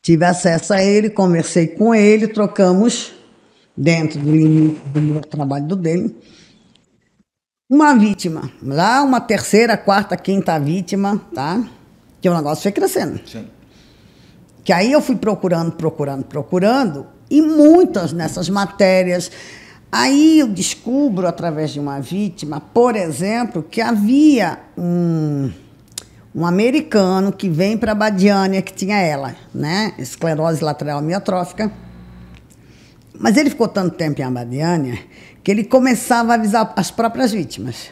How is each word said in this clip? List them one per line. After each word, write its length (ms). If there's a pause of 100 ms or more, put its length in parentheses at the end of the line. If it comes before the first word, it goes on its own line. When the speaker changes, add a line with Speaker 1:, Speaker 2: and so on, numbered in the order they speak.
Speaker 1:
Tive 240
acesso 480
a 80
ele, 280
conversei 580
com 260
ele, 360
trocamos, 800 (640)
dentro 420
do 140
limite 560
do 140
meu 200
trabalho 440
do 100
dele, 400 (1500)
uma 260
vítima. 540 (140)
Lá 400
uma 160
terceira, 580
quarta, 400
quinta 420
vítima, 640 (140)
tá? 280 (580)
Que 80
o 40
negócio 300
foi 80
crescendo. 540
Speaker 2:
Sim. 200 (1200)
Speaker 1:
Que 100
aí 180
eu 100
fui 160
procurando, 560
procurando, 500
procurando, 840 (240)
e 120
muitas 720
nessas 360
matérias. 800 (640)
Aí 480
eu 80
descubro, 800
através 440
de 80
uma 200
vítima, 640
por 340
exemplo, 680
que 180
havia 800 (180)
um, 720 (880)
um 100
americano 840
que 180
vem 280
pra 160
Abadiânia, 680
que 120
tinha 260
ela, 360 (180)
né? 440
Esclerose 680
lateral 360
amiotrófica. 720 (1500)
Mas 200
ele 120
ficou 180
tanto 280
tempo 260
em 40
Abadiânia 760 (440)
que 60
ele 140
começava 680
a 20
avisar 400
as 160
próprias 400
vítimas. 600